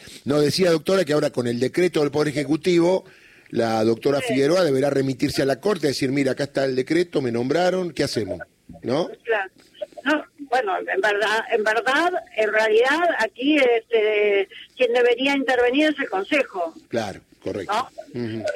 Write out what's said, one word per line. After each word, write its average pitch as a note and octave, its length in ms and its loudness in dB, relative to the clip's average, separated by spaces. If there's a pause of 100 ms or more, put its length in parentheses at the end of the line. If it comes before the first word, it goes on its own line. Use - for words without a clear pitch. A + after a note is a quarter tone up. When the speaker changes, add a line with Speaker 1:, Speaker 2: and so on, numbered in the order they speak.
(240)
Speaker 1:
No, D3 160 0
decía, D3 300 2
doctora, F3 340 2
que C#3+ 80 -2
ahora D3 180 2
con B2 160 -4
el A#2+ 140 -2
decreto E3 400 0
del C#3+ 100 2
Poder D3 180 0
Ejecutivo, E3+ 760 2 (460)
la A2+ 340 0
doctora A#2 360 2
Speaker 2:
Sí. C3 120 -4
Speaker 1:
Figueroa D3 320 2
deberá C3+ 260 2
remitirse C3+ 520 -2
a C3+ 40 0
la C3+ 140 -2
Corte, F#3+ 280 -2
decir, C3+ 240 -2
"Mira, C3+ 200 0
acá C#3 120 -4
está C#3 200 -2
el C3+ 120 0
decreto, D#3 440 0
me C3 120 -2
nombraron, E3+ 600 0
¿qué D3 120 -2
hacemos?". F#2+ 360 -4 (420)
¿No? C3+ 280 -2 (140)
Speaker 2:
Claro. G4+ 260 -4 (540)
No, D4+ 200 0 (260)
bueno, G#3+ 280 0
en F3 220 -4
verdad, G#3+ 520 0
en G#3+ 100 2
verdad, B3+ 480 0 (260)
en A3 160 0
realidad, A3 480 4 (180)
aquí, B3+ 380 0
este, G#3+ 920 2 (280)
quien B3 160 2
debería B3 440 2
intervenir C4 540 2
es D4+ 100 -4
el C#4 80 -4
Consejo. C4+ 640 -4 (140)
Speaker 1:
Claro, G#2+ 320 -6 (200)
correcto. G2 320 -6
Speaker 2:
¿No? - 480 -6
Speaker 1:
Ujú. - 240 -6 (120)